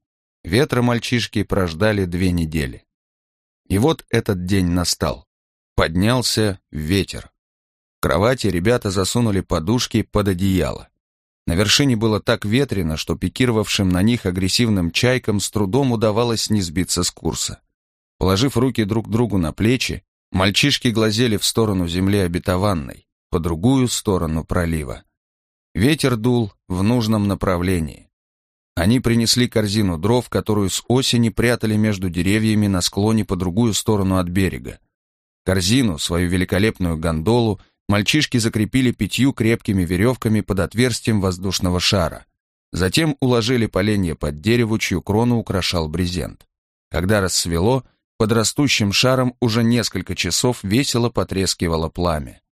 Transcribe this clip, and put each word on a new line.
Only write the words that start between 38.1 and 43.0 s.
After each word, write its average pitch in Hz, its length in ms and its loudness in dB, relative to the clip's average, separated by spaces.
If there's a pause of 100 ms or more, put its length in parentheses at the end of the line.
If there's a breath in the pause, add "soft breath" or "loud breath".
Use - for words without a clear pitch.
закрепили 113 540 0
пятью 117 400 0
крепкими 113 520 0
верёвками 107 560 0
под 95 200 -2
отверстием 110 600 0
воздушного 90 600 -2
шара. 85 460 -2 (460)
Затем 139 480 0